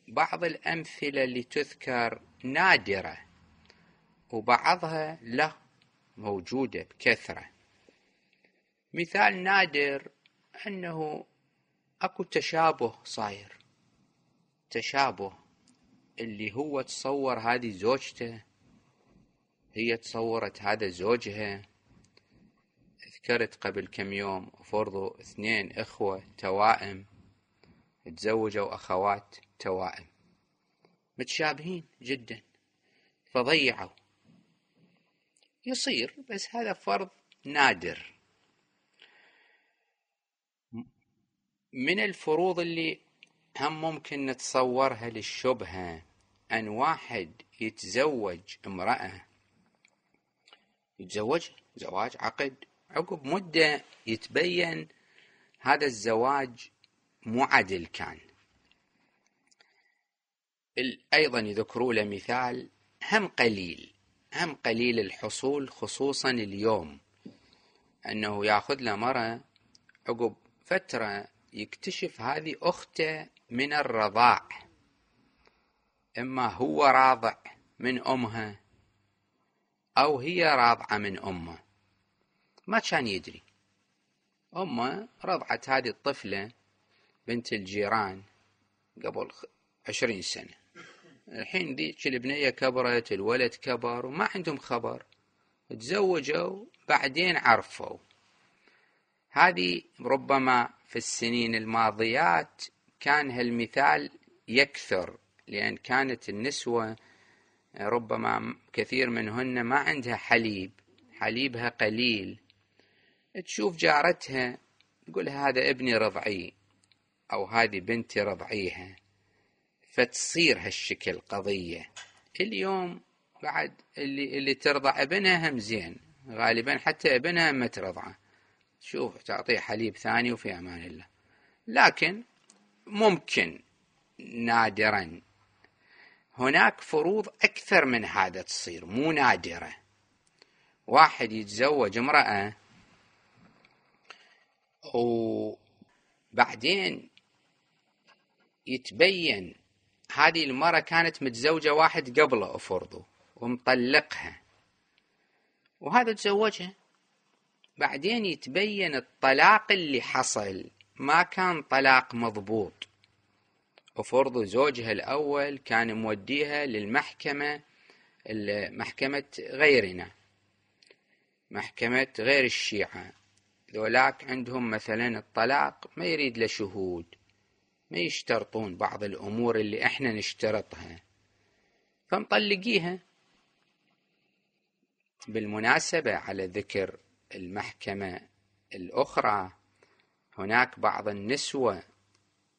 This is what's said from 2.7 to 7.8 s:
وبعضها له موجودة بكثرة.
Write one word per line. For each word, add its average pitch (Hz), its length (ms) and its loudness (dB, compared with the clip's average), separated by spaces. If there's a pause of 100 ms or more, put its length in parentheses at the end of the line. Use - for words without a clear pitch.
وبعضها 156 880 2
له 131 340 0 (600)
موجودة 104 640 -4
بكثرة. - 680 -2 (1400)